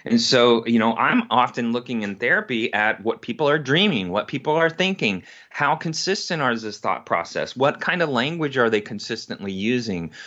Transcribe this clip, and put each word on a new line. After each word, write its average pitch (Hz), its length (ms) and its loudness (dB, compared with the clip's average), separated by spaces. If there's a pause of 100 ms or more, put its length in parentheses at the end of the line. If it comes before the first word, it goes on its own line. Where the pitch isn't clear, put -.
And 117 120 4
so, 120 460 6
you 117 140 4
know, 113 160 4
I'm 156 360 2
often 123 400 2
looking 120 300 -4
in 101 160 -4
therapy 123 560 0
at 107 320 0
what 113 160 -2
people 143 300 -2
are 151 80 4
dreaming, 143 500 2
what 98 200 -2
people 151 260 -2
are 165 160 2
thinking, 160 540 -2 (260)
how 147 260 0
consistent 165 640 -4
are 123 160 2
this 110 220 -8
thought 98 260 -4
process, 85 500 -4
what 135 280 0
kind 175 180 0
of 165 80 0
language 143 480 -2
are 120 140 4
they 110 100 4
consistently 104 720 -8
using, 98 580 -2 (160)